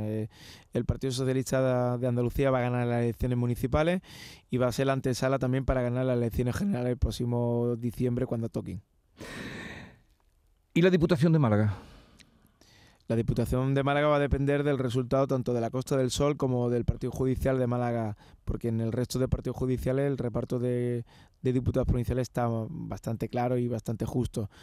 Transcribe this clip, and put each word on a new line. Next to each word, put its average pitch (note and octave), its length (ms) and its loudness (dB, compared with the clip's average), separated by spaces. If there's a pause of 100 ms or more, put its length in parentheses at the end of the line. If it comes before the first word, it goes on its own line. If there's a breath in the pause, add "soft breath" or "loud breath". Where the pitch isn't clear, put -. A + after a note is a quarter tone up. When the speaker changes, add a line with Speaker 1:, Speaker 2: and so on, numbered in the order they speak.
Speaker 1:
Eh, G#2+ 220 -4 (440 loud breath)
el - 120 -2
Partido B2 280 -2
Socialista B2+ 880 0
de B2+ 80 -2
Andalucía B2 440 2
va C3 80 2
a A#2+ 40 0
ganar B2 240 0
las A#2+ 160 0
elecciones B2 340 0
municipales C3+ 640 0 (500 loud breath)
y B2 80 0
va B2 100 4
a A#2 40 -2
ser C3+ 140 0
la C3+ 60 4
antesala C3 460 0
también C3 260 0
para C3 180 2
ganar B2 240 0
las B2 100 2
elecciones A#2+ 400 0
generales B2+ 340 0
el B2 80 -2
próximo A#2+ 760 0
diciembre A#2+ 500 -2
cuando A#2 220 -4
toquen. - 320 -6 (1900 loud breath)
Speaker 2:
¿Y E3+ 100 4
la F#3 80 8
Diputación E3+ 420 4
de D#3+ 80 6
Málaga? G#2+ 340 4 (1300 loud breath)
Speaker 1:
La A2+ 80 0
Diputación B2 580 0
de C#3 80 2
Málaga C#3+ 240 2
va D3 100 6
a C#3+ 40 4
depender C#3+ 420 2
del C#3+ 160 2
resultado C3 480 0
tanto B2+ 260 0
de A#2+ 80 0
la A2+ 100 -2
Costa B2+ 260 -2
del B2+ 160 2
Sol C#3+ 240 2
como B2 340 2
del A#2+ 140 0
Partido A#2+ 260 -8
Judicial C3 480 0
de B2+ 80 0
Málaga, A#2+ 500 -2 (280 soft breath)
porque A#2 240 -4
en A2+ 120 0
el A2+ 120 -2
resto B2 260 -2
de B2+ 80 0
partidos B2 300 -4
judiciales B2+ 500 0
el C3+ 120 -2
reparto A#2+ 420 -4
de, B2 440 -2 (380 soft breath)
de B2+ 100 0
diputados B2+ 360 0
provinciales B2 400 0
está A#2+ 200 -2
bastante A2+ 800 -4
claro B2 300 0
y A#2+ 80 0
bastante A#2 380 -4
justo. A2+ 460 -2 (120 loud breath)